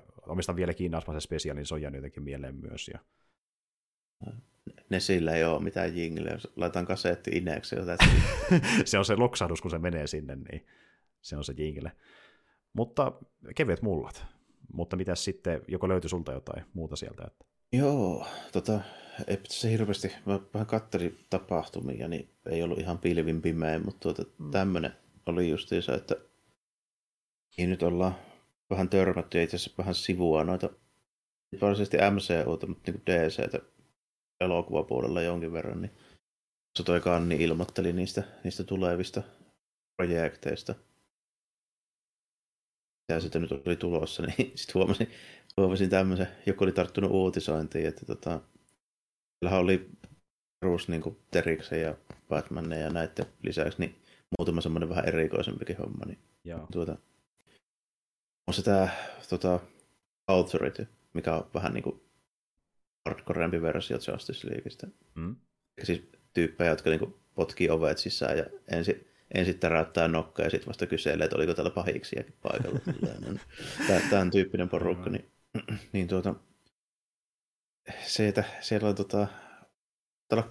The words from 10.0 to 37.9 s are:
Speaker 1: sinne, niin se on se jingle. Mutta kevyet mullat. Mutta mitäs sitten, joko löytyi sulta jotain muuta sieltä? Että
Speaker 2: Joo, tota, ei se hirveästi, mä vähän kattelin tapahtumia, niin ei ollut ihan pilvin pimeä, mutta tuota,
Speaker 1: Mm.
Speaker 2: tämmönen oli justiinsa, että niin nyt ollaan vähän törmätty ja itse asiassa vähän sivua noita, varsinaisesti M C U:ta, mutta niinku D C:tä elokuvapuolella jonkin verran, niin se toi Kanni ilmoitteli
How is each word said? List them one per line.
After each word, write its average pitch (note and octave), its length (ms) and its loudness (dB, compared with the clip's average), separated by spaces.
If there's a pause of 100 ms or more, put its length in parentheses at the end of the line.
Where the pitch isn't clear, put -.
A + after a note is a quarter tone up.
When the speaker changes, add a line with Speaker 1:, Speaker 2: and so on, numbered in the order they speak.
Speaker 1:
sinne, D2+ 300 -8
niin - 300 -12 (540)
se - 160 -10
on D2 80 -6
se C#2 120 -8
jingle. D#2 360 -6 (800)
Mutta A#2 400 0 (420)
kevyet G2 280 0
mullat. F#2 420 -2 (480)
Mutta E2+ 240 -4
mitäs F2+ 280 -2
sitten, F2 440 -2
joko F#2 200 -2
löytyi F2+ 220 0
sulta E2+ 220 -4
jotain - 320 -10 (100)
muuta D#2+ 220 -6
sieltä? - 300 -10
Että - 180 -20 (280)
Speaker 2:
Joo, B2+ 540 2 (260)
tota, G#2 280 2 (460)
ei G2 120 0 (100)
se - 220 -2
hirveästi, G#2 420 0 (140)
mä G2 140 0 (140)
vähän G#2+ 120 -2
kattelin G#2 520 -2 (120)
tapahtumia, D#2+ 800 -4
niin - 220 -6 (160)
ei E2 160 -2
ollut E2+ 160 -2
ihan F2 200 -4
pilvin E2 440 2
pimeä, D#2+ 360 0
mutta G2+ 220 -6
tuota, E2 220 -2 (160)
Speaker 1:
Mm. D3 120 -10
Speaker 2:
tämmönen F#2 420 0 (340)
oli E2+ 240 2
justiinsa, - 440 -2
että - 200 -2 (1400)
niin F2+ 120 2
nyt F2+ 120 0
ollaan F2+ 320 2 (560)
vähän F#2+ 180 2
törmätty F2+ 500 2
ja E2+ 60 4
itse E2+ 120 -2
asiassa - 220 -6
vähän F#2 160 -2
sivua E2+ 500 2
noita, F2+ 260 0 (880)
varsinaisesti G2+ 360 2
M G2+ 200 6
C E2+ 320 2
U:ta, E2 180 -2
mutta - 260 -6
niinku - 140 -12
D E2+ 220 4
C:tä - 300 -2 (800)
elokuvapuolella E2+ 840 0
jonkin E2+ 300 -2
verran, E2+ 300 -6
niin A2 100 -8 (840)
se F2 40 -2
toi F2 180 4
Kanni E2+ 420 4
ilmoitteli E2+ 500 0